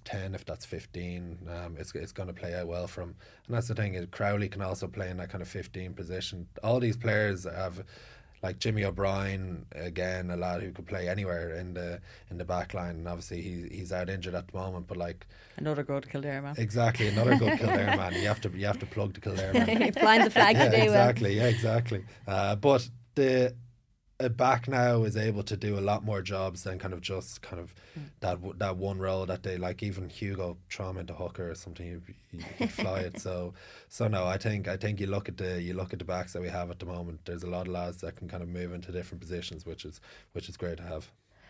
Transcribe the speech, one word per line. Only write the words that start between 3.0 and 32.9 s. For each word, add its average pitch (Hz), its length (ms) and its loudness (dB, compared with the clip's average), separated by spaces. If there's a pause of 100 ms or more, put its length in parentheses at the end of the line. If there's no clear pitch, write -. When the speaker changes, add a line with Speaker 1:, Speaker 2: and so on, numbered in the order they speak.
Speaker 1:
him. 87 140 -10 (320)
And 120 80 -2
that's 117 120 0
the 117 80 -2
thing, 104 200 0
is 90 160 -4
Crowley 101 360 2
can 98 140 -6
also 92 260 -2
play 92 220 -6
in 90 80 -6
that 90 120 -6
kind 92 120 -6
of 87 60 -8
fifteen 92 460 -8
position. 90 540 -8 (160)
All 117 160 4
these 120 180 2
players 104 480 2
have 90 380 -4 (600)
like 95 140 -4
Jimmy 107 260 0
O'Brien, 98 920 0
again, 90 580 -4
a 87 40 -2
lad 87 280 -2
who 92 80 -8
could 87 160 -14
play 92 200 -4
anywhere 87 480 -2
in 90 200 -8
the, 87 260 -6 (300)
in 87 80 -8
the 87 60 -8
back 87 280 -2
line. 87 220 -4
And 82 120 -8
obviously 87 340 -6
he, 87 300 -8
he's 90 200 -8
out 90 180 -2
injured 92 240 -4
at 90 140 -4
the - 100 -8
moment, 92 300 -6
but, - 100 -8
like, 87 300 -6 (300)
Speaker 2:
Another 147 260 -2
good 139 260 -4
Kildare 139 320 -4
man. 143 160 -8
Speaker 1:
Exactly, 113 500 2
another 110 300 6
good - 220 4
Speaker 2:
<laughs> - 0 -
Speaker 1:
Kildare 98 360 4
man. 92 180 0
You 101 140 2
have 104 140 2
to, 101 80 -2
you 92 160 -4
have 101 140 2
to - 80 -6
plug 101 260 -2
the - 80 -14
Kildare 95 320 0
man. 226 400 6
Speaker 3:
<laughs> - 60 0
Flying 220 240 10
the 214 80 6
flag 220 260 10
Speaker 1:
Yeah, 294 80 10
Speaker 3:
today, 220 140 8
Will. 220 140 8
Speaker 1:
exactly, 120 440 8
yeah, 120 100 6
exactly. 113 560 2 (240)
Uh, 98 280 2
but 127 340 6 (240)
the, 127 400 6 (640)
a 131 100 2
back 127 380 4
now 123 360 4
is 107 140 0
able 107 240 0
to 101 160 -4
do 101 220 -2
a - 20 -2
lot 101 240 2
more 104 160 0
jobs 95 420 -4
than 92 140 -4
kind 92 160 -6
of 87 80 -8
just - 400 -6
kind - 200 -10
of 85 120 -14 (180)
Speaker 2:
Mm. 151 120 -12 (180)
Speaker 1:
that 92 140 0
w-, 87 220 -8
that 95 200 0
one 95 220 -2
role 95 260 0
that 90 180 -4
they, 92 140 -4
like, 90 260 -4
even 95 240 -4
Hugo, 92 480 -6 (160)
throw 92 200 -6
him 92 60 -6
into 90 160 -8
hooker 87 380 -8
or 78 40 -10
something, 87 460 -12 (300)
he'd, 82 140 -12 (120)
he'd 233 140 -2
fly 95 300 -2